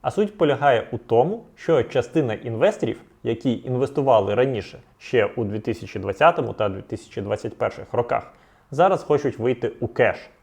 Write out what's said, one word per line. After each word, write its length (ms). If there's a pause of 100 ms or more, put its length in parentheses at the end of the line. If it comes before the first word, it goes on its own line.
А 100
суть 260
полягає 540
у 60
тому, 460 (120)
що 280
частина 500
інвесторів, 680 (220)
які 420
інвестували 720
раніше, 440 (180)
ще 280 (100)
у 80
дві 160
тисячі 400
двадцятому 540
та 160
дві 120
тисячі 400
двадцять 360
перших 360
роках, 400 (380)
зараз 320
хочуть 360
вийти 400
у 80
кеш 300 (260)